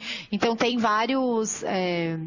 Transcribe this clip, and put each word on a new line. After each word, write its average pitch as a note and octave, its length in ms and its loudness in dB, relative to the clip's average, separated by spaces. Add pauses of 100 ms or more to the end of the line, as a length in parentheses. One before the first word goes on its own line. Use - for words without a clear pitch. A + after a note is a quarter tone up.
(300)
Então, A3+ 240 2
tem A#3+ 220 2
vários, A#3 840 2
é, F3 640 0